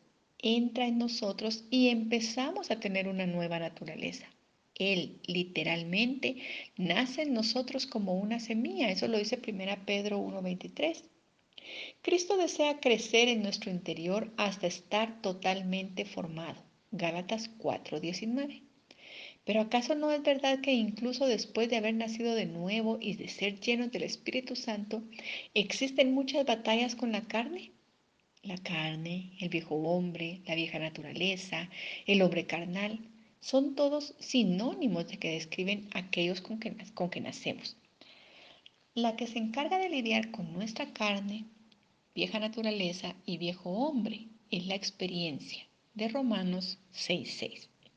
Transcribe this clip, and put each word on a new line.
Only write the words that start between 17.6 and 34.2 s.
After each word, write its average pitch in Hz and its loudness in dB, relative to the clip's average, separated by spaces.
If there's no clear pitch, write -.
diecinueve. 226 -4
Pero 214 4
¿acaso 240 2
no 302 2
es 294 2
verdad 269 4
que 269 2
incluso 240 2
después 226 2
de 240 2
haber 220 2
nacido 226 0
de 208 2
nuevo 214 0
y 214 -2
de - -6
ser 202 -2
llenos 240 2
del 170 -2
Espíritu - -4
Santo, 214 -4
existen 262 4
muchas 269 2
batallas 226 2
con 233 -2
la 208 0
carne? 285 -4
La 185 -6
carne, 170 -4
el 175 -2
viejo 160 -2
hombre, 170 0
la 165 -2
vieja 165 -2
naturaleza, 160 -4
el 202 8
hombre 170 4
carnal, 185 -4
son 277 2
todos 294 2
sinónimos 214 2